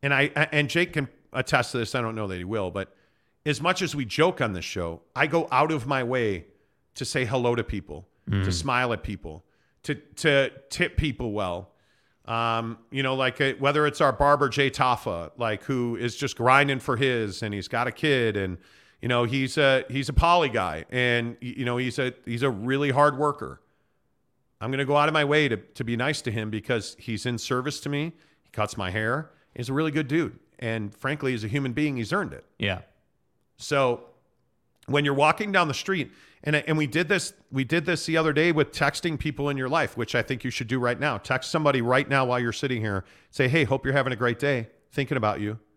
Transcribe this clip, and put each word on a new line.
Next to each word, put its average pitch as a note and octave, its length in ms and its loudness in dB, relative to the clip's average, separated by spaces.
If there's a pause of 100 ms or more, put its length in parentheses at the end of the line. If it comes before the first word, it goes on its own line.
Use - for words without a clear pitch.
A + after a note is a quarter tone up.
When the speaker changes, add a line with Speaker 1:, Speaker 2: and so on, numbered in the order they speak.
Speaker 1:
And C#3+ 120 0
I, C#3 220 2
I, D3+ 160 2
and D3 180 2
Jake F3 240 0
can C#3+ 140 -2 (240)
attest B2+ 400 0
to C3 80 -4
this. A#2 160 -4
I B2+ 60 0
don't A2+ 140 -4
know A2 120 -4
that F#2 100 -6
he F2+ 60 -8
will, F#2+ 280 -4
but F#2+ 220 -8 (520)
as D3 160 -2
much F3+ 200 0
as E3 140 -4
we C#3 100 -4
joke E3 360 2
on A2+ 120 -2
this E2+ 120 -6
show, E2+ 360 -6 (140)
I C#3 120 0
go D#3 240 0
out D3 200 4
of C3 160 -4
my C3+ 160 0
way A#2 420 -2 (500)
to C3+ 100 -8
say B2+ 200 -2
hello A#2+ 300 0
to A#2 80 -2
people, F#2 440 -8 (220)
to G2+ 60 0
Speaker 2:
Mm. F#2+ 180 2
Speaker 1:
smile B2 400 0
at G#2+ 80 -6
people, E2 440 -10 (380)
to, G#2+ 120 -4
to C#3 560 2 (180)
tip - 280 -2
people B2 340 -2
well. F#2 400 -4 (540)
Um, A2+ 520 -2 (140)
you C3+ 120 -2
know, C3 120 0
like, C3 260 0
uh, C3+ 180 2
whether D3 280 2
it's D3 140 0
our C#3 100 6
barber, C#3+ 380 4
Jay C#3 200 2
Taffa, A2+ 680 0
like, A2 260 -2
who B2 320 -2
is A2+ 200 -4
just - 220 -6
grinding C3+ 420 6
for A#2+ 180 -2
his, A#2 440 0
and G#2 120 -4
he's G2 140 -6
got A#2+ 200 -2
a B2 40 -6
kid, A#2+ 460 2
and, F#2 200 -2 (440)
you A2 80 -4
know, A#2+ 160 2
he's C3 320 0
a, C3+ 320 4
he's B2+ 200 -4
a - 40 -4
poly E3+ 360 6
guy, F2+ 400 -2
and, A#2+ 520 0
y-, B2 160 -8
you C3 80 -2
know, A#2+ 120 -2
he's B2+ 220 -4
a, B2+ 140 -2 (120)
he's A#2 180 -4
a C#3 60 2
really C3 420 -2
hard C#3+ 260 4
worker. C#3+ 440 -4 (1000)
I'm A2+ 100 -4
gonna C3+ 140 -2
go C#3+ 100 2
out D3 140 6
of D#3 40 -2
my D3+ 120 4
way D3 240 4
to, A2+ 80 0
to - 260 -10
be A#2 140 -2
nice C3+ 240 -2
to B2 100 -4
him G#2+ 180 -4
because G#2+ 480 -4
he's - 280 -6
in A#2+ 120 -2
service B2+ 440 -4
to - 80 -6
me. D3 240 -4 (300)
He - 80 -20
cuts - 260 -4
my F#2 120 -2
hair. A2 420 -2 (220)
He's B2 140 -8
a C3+ 60 -4
really D#3 180 0
good D3 160 -2
dude. D3 320 -2 (180)
And A2+ 380 -6
frankly, C3+ 380 -2
as A2 100 -4
a A2 60 -4
human C3 240 -2
being, C#3+ 240 -2
he's A2+ 160 -4
earned F3 200 -2
it. B1+ 120 -16 (120)
Speaker 2:
Yeah. F#2+ 240 -2 (760)
Speaker 1:
So C3 480 0 (840)
when C#3+ 160 2
you're C#3+ 100 2
walking D#3 380 2
down F#3 160 4
the C#3 60 -2
street, F3 380 -2 (340)
and, D3+ 100 0
and D#3 220 0
we D3+ 100 0
did D#3 200 0
this, F#3+ 260 0 (180)
we C3 120 0
did D#3 220 0
this E3+ 200 -2
the D#3+ 120 0
other D#3+ 160 2
day D#3+ 180 4
with D3+ 200 2
texting D3+ 480 -2
people C#3+ 300 -4
in C#3 80 -2
your C3 120 -2
life, D3+ 260 0
which A#2+ 200 -4
I A#2+ 60 2
think A#2 220 -4
you B2+ 60 -4
should A#2 180 -6
do C3 120 0
right B2 200 0
now. C3+ 180 0
Text - 340 -4
somebody D3 300 2
right B2+ 280 2
now C#3 160 4
while B2 140 0
you're A#2+ 120 0
sitting B2+ 300 -2
here. G2+ 240 -2 (260)
Say, C3+ 160 2
"Hey, D3 160 4
hope C3 220 0
you're C3 80 0
having C3 180 2
a B2 60 -4
great A#2+ 220 0
day. C3 280 0 (240)
Thinking C#3 240 -2
about G#2+ 240 0
you." G#2+ 200 -4 (180)